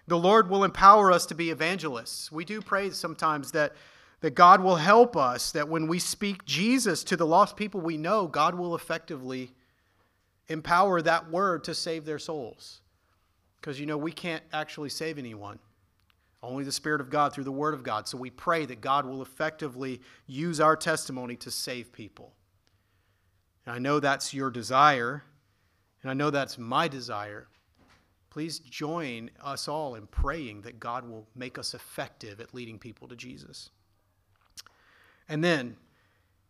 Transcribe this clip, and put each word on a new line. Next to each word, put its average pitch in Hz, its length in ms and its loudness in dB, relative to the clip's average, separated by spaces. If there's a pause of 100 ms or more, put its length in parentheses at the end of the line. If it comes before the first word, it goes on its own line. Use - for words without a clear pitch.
the 170 100 2
Lord 185 320 6
will 196 160 4
empower 196 440 10
us 175 180 6
to 165 80 -8
be 165 160 -2
evangelists. 156 840 -4
We 165 100 -6
do 208 180 -8
pray 202 280 -2
sometimes 151 640 -4
that, 151 200 0 (480)
that 151 140 -2
God 185 260 10
will 185 160 4
help 214 400 6
us, 123 340 0
that 147 160 -2
when 160 200 0
we 170 120 0
speak 196 460 -6
Jesus 196 600 0
to 185 120 -2
the 170 80 0
lost 185 320 4
people 202 240 -6
we 160 160 -4
know, 180 300 0
God 151 280 0
will 175 200 -4
effectively 131 760 -8 (960)
empower 170 540 2
that 165 280 0
word 175 360 0
to 160 100 -6
save 160 300 -6
their 151 140 -8
souls. - 600 -12 (800)
'Cause, 139 180 -10
you 147 60 -10
know, 151 120 -4
we 156 140 -4
can't 160 320 -8 (100)
actually 151 360 -8
save 160 280 -8
anyone. 104 420 -14 (840)
Only 127 220 -8
the 139 80 -8
Spirit 151 300 -4
of 127 80 -14
God 143 240 0
through 139 100 -10
the 135 80 -8
Word 147 220 -4
of 131 100 -12
God. 107 240 -6
So 143 100 -10
we 127 120 -12
pray 165 360 -2
that 120 140 -12
God 139 260 0
will 131 180 -10
effectively 135 800 -8 (260)
use 151 320 -6
our 156 160 6
testimony 131 640 -4
to - 120 -16
save 123 420 -10
people. - 440 -20 (1300)
And 120 100 -10
I 123 40 -8
know 143 200 0
that's 139 340 -2
your 135 180 -4
desire, 131 720 2 (800)
and 131 80 -8
I - 20 -4
know 143 160 0
that's 139 300 -2
my 127 280 0
desire. 113 600 -10 (800)
Please 156 300 -10
join 139 720 -8 (100)
us 139 260 -10
all 147 280 -6
in 104 100 -16
praying 139 560 -6
that 117 180 -18
God 120 300 -8
will 110 260 -16
make 123 220 -12
us - 160 -10
effective 113 640 -14
at - 140 -18
leading 113 240 -14
people 123 300 -20
to 123 80 -20
Jesus. - 560 -18 (1600)
And 156 160 -2
then, 135 340 0 (720)